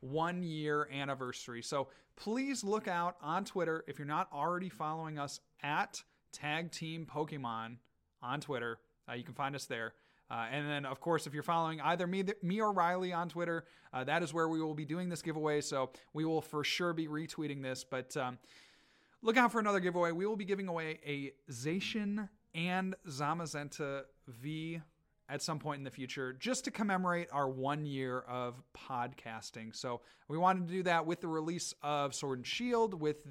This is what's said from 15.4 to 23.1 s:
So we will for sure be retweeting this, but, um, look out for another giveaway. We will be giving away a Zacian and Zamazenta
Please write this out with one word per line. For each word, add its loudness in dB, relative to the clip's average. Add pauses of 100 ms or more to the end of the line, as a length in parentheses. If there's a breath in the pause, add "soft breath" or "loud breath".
So 0 (240 loud breath)
we 2
will 4
for -2
sure 2
be 0
retweeting -2
this, -2
but, -4
um, 0 (800 loud breath)
look 4
out 8
for 4
another 6
giveaway. 4
We 0
will 0
be -4
giving 0
away -2
a -4 (200)
Zacian -2 (260)
and 0 (100)
Zamazenta -2 (240)